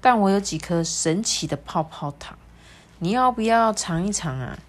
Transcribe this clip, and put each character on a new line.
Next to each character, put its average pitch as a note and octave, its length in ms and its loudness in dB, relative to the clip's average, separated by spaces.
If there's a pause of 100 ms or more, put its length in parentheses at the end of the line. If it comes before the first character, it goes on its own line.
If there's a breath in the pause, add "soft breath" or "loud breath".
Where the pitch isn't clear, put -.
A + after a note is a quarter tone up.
但 B3 180 6
我 G3 100 4
有 G3 120 4
几 F3 160 -6
颗 E3+ 260 -2
神 E3 400 -2
奇 - 240 -4
的 D3 80 -4
泡 - 260 -4
泡 D#3 380 -8
糖， - 180 -18 (600 loud breath)
你 E3+ 140 -2
要 B3+ 200 4
不 A#3+ 120 -2
要 A3+ 280 4
尝 F3 340 -2
一 G#3 60 -2
尝 D3+ 260 -4
啊？ - 320 -8